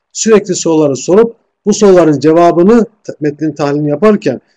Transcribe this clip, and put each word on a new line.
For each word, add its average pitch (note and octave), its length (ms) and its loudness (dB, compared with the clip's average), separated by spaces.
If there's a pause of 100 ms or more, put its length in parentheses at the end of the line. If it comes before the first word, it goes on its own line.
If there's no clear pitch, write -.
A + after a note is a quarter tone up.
(120)
sürekli G3 420 0
soruları D#3 420 -2
sorup G#3+ 400 0 (280)
bu G#3 80 -2
soruların F3+ 480 2
cevabını, E3+ 680 2 (180)
te-, B2 160 -14
metnin D3 320 -6
tahlilini D3 360 -4
yaparken D3 520 -2 (160)